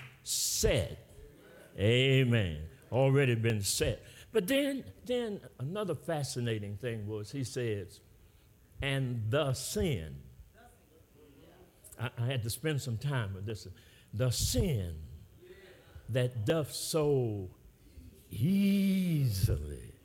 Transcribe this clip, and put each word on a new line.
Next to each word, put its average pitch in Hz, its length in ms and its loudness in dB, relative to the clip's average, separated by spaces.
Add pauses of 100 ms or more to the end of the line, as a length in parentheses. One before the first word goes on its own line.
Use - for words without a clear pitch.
(220)
set. - 760 0 (800)
Amen. 117 800 4 (340)
Already 135 420 6
been 113 280 2
set. 127 420 0 (280)
But 196 160 2
then, 277 360 2 (200)
then 240 360 -2 (180)
another 170 360 -2
fascinating 120 840 -2
thing 113 300 -4
was 104 240 -6
he 135 140 -4
says, 107 560 -4 (800)
"And 127 480 -2
the 139 240 2
sin." 101 640 -4 (1800)
I, 120 180 -4
I 117 80 0
had 127 180 0
to 117 60 -4
spend 151 320 -2
some 113 160 -4
time 120 360 -2
with 95 120 -8
this. 107 220 -8 (460)
"The 123 160 2
sin 120 640 0 (1120)
that 123 360 0
doth 160 280 2
so 127 760 0 (840)
easily 156 1600 2 (120)